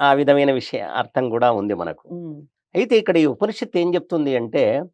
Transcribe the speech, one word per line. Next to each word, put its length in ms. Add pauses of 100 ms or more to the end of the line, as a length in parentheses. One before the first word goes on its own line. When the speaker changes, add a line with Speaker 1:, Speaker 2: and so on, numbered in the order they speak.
Speaker 1:
ఆ 120
విధమైన 400
విషయ 260
అర్థం 520
కూడా 220
ఉంది 220
మనకు. 400
Speaker 2:
మ్మ్. 280 (320)
Speaker 1:
అయితే 220
ఇక్కడ 200
ఈ 100
ఉపనిషత్తు 520
ఏం 160
చెప్తుంది 420
అంటే 460 (120)